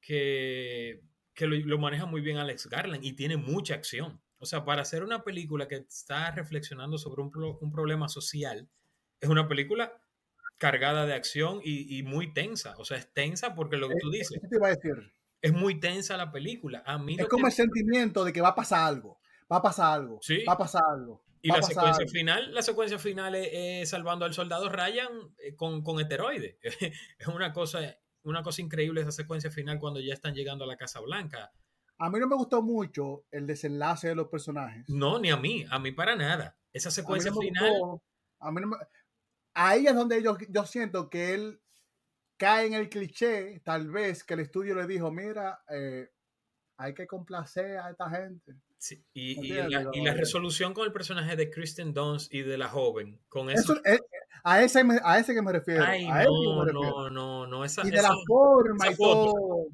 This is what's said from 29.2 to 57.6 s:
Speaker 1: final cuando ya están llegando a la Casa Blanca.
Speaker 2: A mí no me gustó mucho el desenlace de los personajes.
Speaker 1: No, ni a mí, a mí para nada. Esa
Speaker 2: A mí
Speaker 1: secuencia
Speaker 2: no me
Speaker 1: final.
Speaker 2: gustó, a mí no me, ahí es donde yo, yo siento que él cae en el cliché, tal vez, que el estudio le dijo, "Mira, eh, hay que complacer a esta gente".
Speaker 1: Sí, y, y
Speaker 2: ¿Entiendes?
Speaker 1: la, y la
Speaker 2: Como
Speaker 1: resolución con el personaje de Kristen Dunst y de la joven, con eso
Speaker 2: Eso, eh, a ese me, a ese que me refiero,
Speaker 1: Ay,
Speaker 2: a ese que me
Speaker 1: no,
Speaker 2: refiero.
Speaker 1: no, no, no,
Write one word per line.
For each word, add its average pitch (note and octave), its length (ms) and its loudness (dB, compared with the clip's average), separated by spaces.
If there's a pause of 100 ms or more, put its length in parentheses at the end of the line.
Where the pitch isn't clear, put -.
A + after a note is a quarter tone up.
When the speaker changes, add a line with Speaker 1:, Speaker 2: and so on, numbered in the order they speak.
Speaker 1:
final D3+ 280 -6
cuando C#3+ 220 -6
ya C3+ 120 -4
están C#3+ 220 -6
llegando C#3 300 -6
a - 20 -8
la B2+ 100 -10
Casa B2+ 220 -12
Blanca. C#3 520 -8 (500)
Speaker 2:
A E3+ 80 -2
mí G3+ 100 0
no B3+ 80 2
me C#4 80 2
gustó B3 260 2
mucho D3 680 -4
el C#3+ 160 -8
desenlace D3 600 -2
de E3 80 0
los D#3+ 140 -2
personajes. C#3+ 600 -8
Speaker 1:
No, C#3+ 300 2
ni F#3 120 0
a C#3+ 60 4
mí, E3+ 320 -2
a C3 100 -2
mí C3+ 120 -4
para F3+ 240 0
nada. D3+ 420 -2 (160)
Esa - 140 -6
Speaker 2:
A E3 40 -4
mí - 40 0
Speaker 1:
secuencia F#3 360 -2
Speaker 2:
no G#3+ 80 -2
me G3 80 -2
Speaker 1:
final. F#3 240 4
Speaker 2:
gustó, F3 320 0 (360)
a D3+ 120 -6
mí F3 100 -2
no G#3 60 -4
me, A3 100 -4 (760)
ahí G3 340 6
es C4+ 80 8
donde A#3 280 2
yo, G#3+ 140 2 (120)
yo G3+ 160 0
siento F#3 440 -4
que F3 240 -2
él G#3+ 280 -6 (760)
cae A3 300 4
en A3 60 0
el G#3+ 160 -2
cliché, G3+ 760 -2
tal D#3+ 260 -2
vez, G3 320 -2
que - 120 -6
el E3 40 -4
estudio F#3+ 360 -4
le F3+ 120 -2
dijo, E3+ 240 -2
"Mira, G3 580 -8
eh, C3+ 400 -8 (680)
hay C#3 160 -10
que F3+ 120 -10
complacer F#3 720 -8
a F3+ 140 -10
esta E3+ 180 -8
gente". F3 440 -10 (240)
Speaker 1:
Sí, - 340 -12
y, C3 200 -8
y C3+ 40 -4
Speaker 2:
¿Entiendes? C#3 360 -4
Speaker 1:
la, C#3 80 2 (120)
y C#3+ 100 -4
la D3 100 4
Speaker 2:
Como D#3 100 0
Speaker 1:
resolución F3 520 0
con G#3+ 120 -2
el G#3 80 -2
personaje F3 420 -4
de D#3 160 0
Kristen D#3+ 420 -8
Dunst D3 400 -2
y C3+ 100 -4
de C3+ 140 -4
la B2+ 120 -2
joven, A2 580 -2
con C3 220 -4
eso D#3 240 4
Speaker 2:
Eso, - 100 0
eh, G#3+ 160 6 (460)
a F#3+ 180 8
ese B3+ 220 8
me, A#3+ 180 6
a F3 160 8
ese A#3 140 2
que A3+ 80 2
me F#3+ 100 0
refiero, E3 320 4
Speaker 1:
Ay, F3+ 260 2
Speaker 2:
a E3 120 4
ese C4 80 10
que - 200 4
me - 60 2
Speaker 1:
no, D3+ 80 2
Speaker 2:
refiero. C#3+ 280 2
Speaker 1:
no, C3+ 180 -4
no, C3 380 -6
no, C3 180 -4